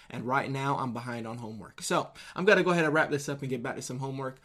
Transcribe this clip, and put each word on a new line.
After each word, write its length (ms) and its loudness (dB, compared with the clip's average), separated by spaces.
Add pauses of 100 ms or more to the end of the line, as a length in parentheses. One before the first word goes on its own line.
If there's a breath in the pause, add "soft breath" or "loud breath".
(100)
and 140 -8
right 260 2
now 260 0
I'm 160 -2
behind 340 -8
on 120 -10
homework. 440 -12
So 260 0 (260 loud breath)
I'm 100 -4
gonna 180 8
go 80 4
ahead 140 4
and 100 2
wrap 160 4
this 180 -2
up 120 -4
and 100 -4
get 120 -2
back 140 -4
to 60 -8
some 160 -8
homework. 460 -6